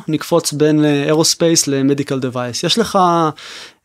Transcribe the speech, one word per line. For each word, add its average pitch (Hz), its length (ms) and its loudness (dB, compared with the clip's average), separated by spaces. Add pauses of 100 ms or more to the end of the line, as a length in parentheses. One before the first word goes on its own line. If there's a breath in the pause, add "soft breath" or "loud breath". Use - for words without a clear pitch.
נקפוץ 160 460 -2
בין, 151 320 4
אה, 143 180 2
אירוספייס 160 640 2
למדיקל 139 520 0
דווייס. 123 440 -6
יש 175 160 0
לך 202 200 0 (840 loud breath)